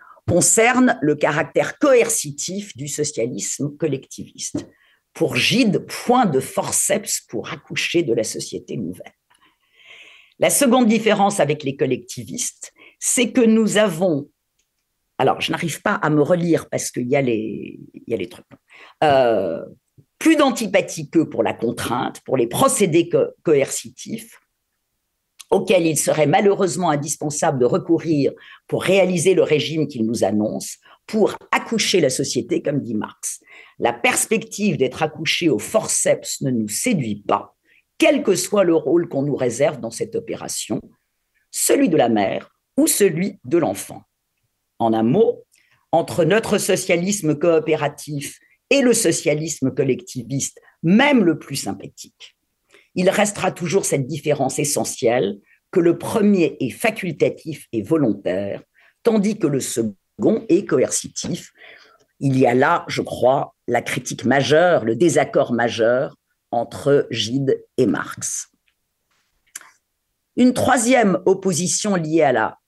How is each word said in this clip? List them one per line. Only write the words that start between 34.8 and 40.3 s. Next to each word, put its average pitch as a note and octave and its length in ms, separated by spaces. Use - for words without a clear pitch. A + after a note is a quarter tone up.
accouché D#3+ 440
au C3+ 120
forceps - 800
ne C#3 100
nous A2 160
séduit A2 640
pas, - 260
quel D4+ 280
que G3 100
soit G3+ 300
le E3+ 100
rôle D#3+ 340
qu'on C#3 140
nous C#3 140
réserve B2+ 420
dans A#2 140
cette - 240
opération, - 640